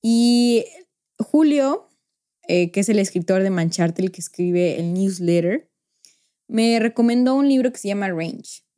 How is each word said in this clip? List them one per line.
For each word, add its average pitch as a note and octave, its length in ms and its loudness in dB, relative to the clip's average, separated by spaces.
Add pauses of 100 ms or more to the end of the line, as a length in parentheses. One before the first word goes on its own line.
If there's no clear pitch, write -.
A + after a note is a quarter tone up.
Y A#3+ 640 2 (520)
Julio, D4 680 0 (580)
eh, F3 240 0
que G3 100 -2
es G3+ 100 -2
el G#3+ 80 2
escritor F#3+ 440 0
de G3 60 0
Mancharte, E3+ 540 -2
el F#3 100 -4
que - 80 -16
escribe F3 580 -2
el E3+ 140 -4
newsletter, F3+ 800 -2 (760)
me A3+ 320 0
recomendó A#3 560 0
un C#4 140 2
libro B3+ 240 2
que - 60 -16
se G3+ 100 -8
llama G3 220 -4
Range. - 540 -10 (140)